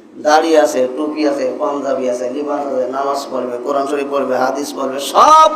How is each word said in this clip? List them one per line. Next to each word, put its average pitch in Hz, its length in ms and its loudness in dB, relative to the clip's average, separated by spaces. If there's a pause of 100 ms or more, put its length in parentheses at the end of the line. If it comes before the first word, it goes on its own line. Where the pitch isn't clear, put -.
(180)
দাড়ি 156 400 4
আছে, 143 300 2 (100)
টুপি 151 300 -2
আছে, 127 320 -2
পাঞ্জাবি 131 500 -4
আছে, 123 200 -4
লিবাস 143 300 -6
আছে, 127 300 -4
নামাজ 139 420 -4
পড়বে, 123 320 -6
কোরআন 139 240 -2
শরীফ 143 240 -4
পড়বে, 131 260 -2
হাদিস 135 360 -2
পড়বে, 131 260 -6
সব 302 560 6